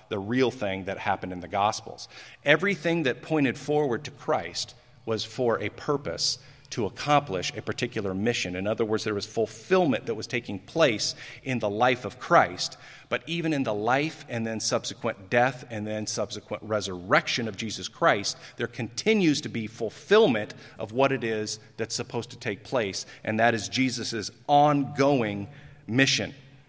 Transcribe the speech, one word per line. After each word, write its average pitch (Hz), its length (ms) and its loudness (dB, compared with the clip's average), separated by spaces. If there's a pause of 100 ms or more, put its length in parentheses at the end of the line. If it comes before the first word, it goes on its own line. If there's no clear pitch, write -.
the 107 80 -4
real 117 320 2
thing 95 360 -4
that 92 120 -4
happened 95 340 -2
in 90 100 -8
the 87 60 -12
Gospels. 101 600 0 (360)
Everything 170 600 2
that 123 180 0
pointed 143 360 2
forward 147 460 0
to - 80 -12
Christ 92 600 -4 (320)
was 110 180 -2
for 117 360 0
a 104 100 -4
purpose 139 680 -4 (320)
to 113 140 -2
accomplish 135 720 0
a 110 40 -8
particular 104 520 -4
mission. 98 420 -2
In 95 100 -2
other 110 200 2
words, 107 180 0
there 110 100 -2
was 101 120 -4
fulfillment 143 800 0
that 113 100 -4
was 101 100 -8
taking 110 320 -6
place 123 580 0 (280)
in 131 160 -2
the 107 100 0
life 120 360 2
of 98 120 -8
Christ. 101 600 2 (320)
But 120 180 -2
even 165 240 -2
in 139 120 0
the 117 100 0
life 127 560 0
and 113 180 -4
then 110 140 -4
subsequent - 680 -4
death 131 400 2
and 107 160 -6
then 107 220 -4
subsequent 107 560 -6
resurrection 104 840 0
of 104 80 -10
Jesus 98 320 -6
Christ, 127 480 2 (180)
there 123 120 -4
continues 151 720 2
to 113 80 -8
be 110 180 -6
fulfillment 120 880 2 (260)
of 107 140 -8
what 131 180 4
it 117 140 -2
is 107 340 -2 (160)
that's 113 180 -6
supposed - 360 -6
to - 80 -16
take 104 260 -6
place, 107 420 -2 (200)
and 110 160 -2
that 117 120 6
is 104 140 -4
Jesus' 113 640 -2 (160)
ongoing 139 1000 4 (380)
mission. 110 460 2 (360)